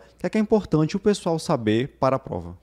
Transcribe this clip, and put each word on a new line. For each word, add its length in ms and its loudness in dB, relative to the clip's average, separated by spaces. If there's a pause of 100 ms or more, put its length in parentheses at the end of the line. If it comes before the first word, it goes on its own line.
(160)
o 40 -20
que 60 -6
é 40 -2
que 80 -2
é 40 2
importante 560 2
o 20 -4
pessoal 380 0
saber 520 0 (100)
para 160 2
a 40 -2
prova? 440 -10